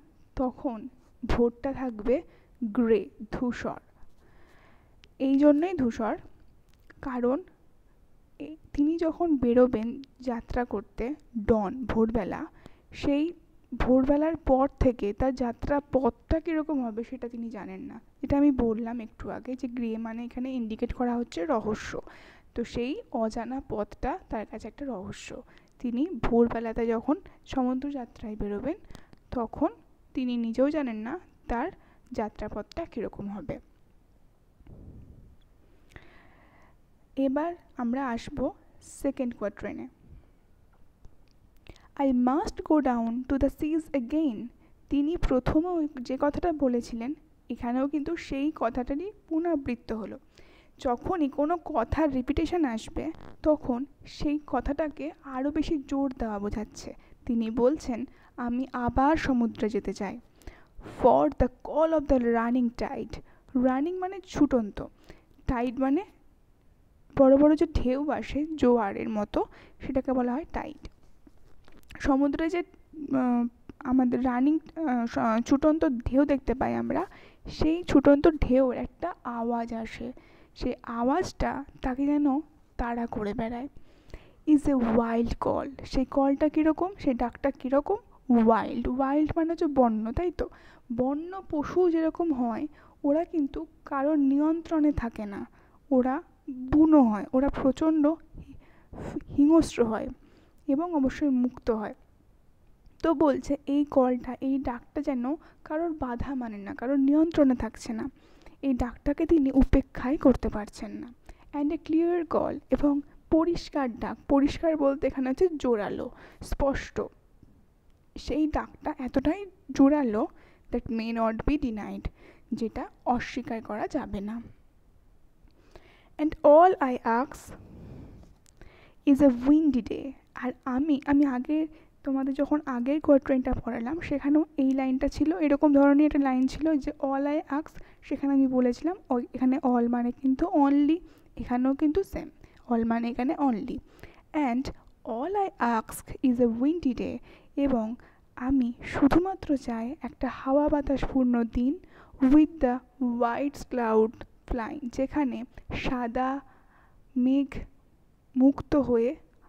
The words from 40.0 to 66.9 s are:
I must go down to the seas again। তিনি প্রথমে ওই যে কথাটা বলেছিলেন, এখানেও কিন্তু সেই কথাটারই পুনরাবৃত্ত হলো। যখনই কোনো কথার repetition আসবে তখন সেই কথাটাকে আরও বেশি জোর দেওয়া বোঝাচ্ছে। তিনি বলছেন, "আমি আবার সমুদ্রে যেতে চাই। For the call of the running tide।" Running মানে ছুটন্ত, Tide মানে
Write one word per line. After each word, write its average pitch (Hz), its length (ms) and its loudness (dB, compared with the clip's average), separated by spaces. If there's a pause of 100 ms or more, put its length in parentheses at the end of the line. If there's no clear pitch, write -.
I 277 140 2
must 254 440 2
go 320 240 2
down 240 480 -2
to 277 100 0
the 269 120 2 (100)
seas 311 340 -4
again। 254 520 -2 (440)
তিনি 285 260 0
প্রথমে 311 520 0
ওই 320 200 -2 (120)
যে 254 200 -8
কথাটা 294 320 0
বলেছিলেন, 247 640 -2 (360)
এখানেও 247 380 -2
কিন্তু 311 280 -4
সেই 285 380 -4
কথাটারই 277 580 -4 (160)
পুনরাবৃত্ত 285 640 -4
হলো। 214 260 -10 (600)
যখনই 285 500 -2
কোনো 302 360 -2
কথার 285 480 0
repetition 294 520 0
আসবে 240 480 -6 (300)
তখন 285 420 0 (220)
সেই 294 400 -2
কথাটাকে 285 640 -4 (140)
আরও 269 260 -4
বেশি 311 380 -2
জোর 277 300 -2
দেওয়া 214 200 -4
বোঝাচ্ছে। 208 560 -8 (320)
তিনি 226 240 -2
বলছেন, 247 560 0 (300)
"আমি 247 360 -4
আবার 262 440 2
সমুদ্রে 233 520 0
যেতে 202 240 -4
চাই। 214 280 -8 (840)
For 269 280 6
the 247 180 0 (160)
call 311 360 2
of 285 100 -2
the 269 80 4
running 233 520 0 (100)
tide।" 233 400 -8 (440)
Running 285 340 0
মানে 370 260 -6
ছুটন্ত, 240 640 0 (600)
Tide 247 320 -2
মানে 277 260 2 (1120)